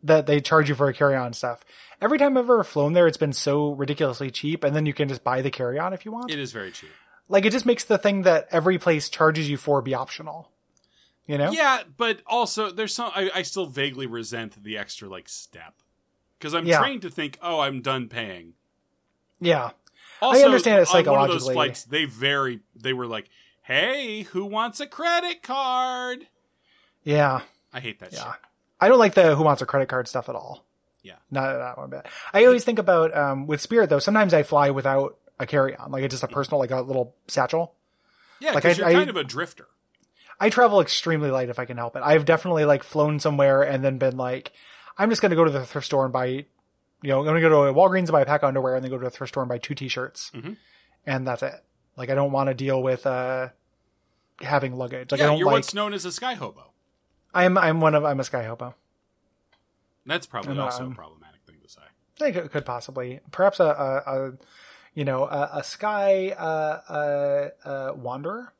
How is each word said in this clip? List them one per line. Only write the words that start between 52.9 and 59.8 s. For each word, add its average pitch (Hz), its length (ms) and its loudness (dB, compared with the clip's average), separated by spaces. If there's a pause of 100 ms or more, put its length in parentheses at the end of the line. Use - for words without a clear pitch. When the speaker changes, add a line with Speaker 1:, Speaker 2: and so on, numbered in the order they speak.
Speaker 1:
uh, 127 420 -4 (920)
having 139 360 -2
luggage. 127 340 -8
Like, 139 80 0
Speaker 2:
Yeah, 147 60 6
Speaker 1:
I 147 40 6
don't 151 100 2
Speaker 2:
you're 185 80 2
Speaker 1:
like 220 60 6
Speaker 2:
what's 214 200 0
known 208 200 -4
as 180 120 -8
a 180 60 -8
sky 247 240 -6
hobo. - 360 -14 (600)
Speaker 1:
I'm, 180 240 4
I'm 165 220 2
one 156 160 4
of, 147 100 2
I'm 143 140 -2
a 131 40 -4
sky 123 200 -6
hobo. 117 320 -12 (1300)